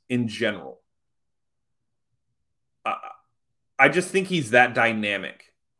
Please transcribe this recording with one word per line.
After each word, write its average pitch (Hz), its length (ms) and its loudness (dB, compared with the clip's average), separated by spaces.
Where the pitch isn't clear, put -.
in 120 200 0
general. 98 520 -6
I, 113 120 -4
I 139 100 6
just 175 220 0
think 185 180 -2
he's 156 220 -2
that 120 240 4
dynamic. 107 800 -2